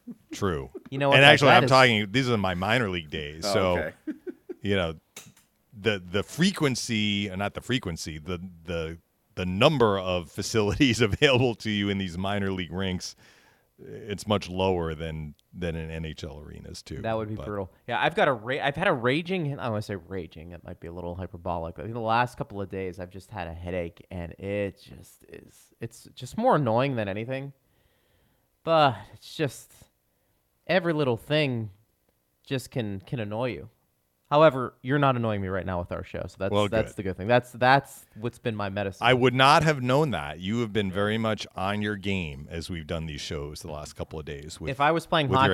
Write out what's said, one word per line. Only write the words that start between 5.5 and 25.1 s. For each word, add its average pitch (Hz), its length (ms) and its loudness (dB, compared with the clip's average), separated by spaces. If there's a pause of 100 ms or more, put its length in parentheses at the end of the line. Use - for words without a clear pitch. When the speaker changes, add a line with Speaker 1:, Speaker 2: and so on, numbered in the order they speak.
Speaker 1:
the, 98 300 0
the 95 120 0
frequency, 110 1080 0
uh, 92 60 -6
not 101 160 -2
the - 80 -8
frequency, 85 560 -6
the, 85 200 -6 (280)
the, 82 320 -6 (380)
the 92 100 -4
number 110 520 4
of 90 320 -2
facilities 107 720 2
<laughs> - 0 -
available 120 540 4
to - 140 -8
you 104 200 0
in 98 80 0
these 90 200 -4
minor 98 340 -2
league 90 220 -4
rinks, 92 420 -4 (680)
it's 104 460 -10
much 101 220 2
lower 90 440 0
than, 78 420 -8 (180)
than 87 240 -4
in 80 120 -8
N 82 140 -8
H 78 220 -10
L 73 200 -14
arenas 76 360 -16
too. - 200 -12
Speaker 2:
That 113 140 -4
would 110 140 -6
be 107 60 -8
Speaker 1:
But - 100 -10
Speaker 2:
brutal. 101 260 -8 (160)
Yeah, 120 160 -4
I've 156 100 0
got 185 140 2
a 139 60 2
ra-, 120 280 -4
I've 147 140 -2
had 185 140 0
a 170 40 2
raging, 147 640 -2
I 110 120 -4
wanna 107 120 -2
say 107 140 -6
raging, 85 560 -10
it 85 140 -16
might 87 160 -14
be 82 80 -14
a - 20 -12
little 87 240 -8
hyperbolic, 87 600 -6
but 73 100 -10
in 113 80 -8
the 120 80 -6
last 113 360 0
couple 104 220 -8
of 98 100 -6
days, 95 300 -6
I've 87 120 -10
just 95 200 -18
had 92 160 -8
a 82 60 -10
headache, 87 580 -6
and 87 220 -8
it 101 500 -6
just - 460 -20